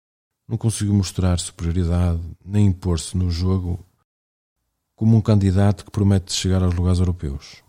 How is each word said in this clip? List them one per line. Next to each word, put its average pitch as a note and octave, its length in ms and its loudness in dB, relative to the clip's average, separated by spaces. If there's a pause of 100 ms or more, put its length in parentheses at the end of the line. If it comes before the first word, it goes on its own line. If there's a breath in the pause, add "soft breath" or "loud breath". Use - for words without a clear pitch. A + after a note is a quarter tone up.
(460)
não A2+ 100 -6
conseguiu G#2 380 -2
mostrar F#2 460 0
superioridade, E2+ 840 -2 (220)
nem G2+ 220 2
impor-se F2+ 500 -2
no F#2 120 0
jogo F2+ 560 -2 (1120)
como A2+ 200 4
um A2 40 6
candidato G2+ 640 2
que - 80 -20
promete G2 400 0
chegar F#2 280 0
aos F2+ 140 0
lugares F2+ 240 0
europeus. F2 720 -4